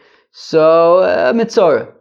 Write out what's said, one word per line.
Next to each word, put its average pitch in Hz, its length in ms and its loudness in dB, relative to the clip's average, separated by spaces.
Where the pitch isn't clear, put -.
So, 165 640 0
uh, 180 340 0
Mitzorah. 214 580 -2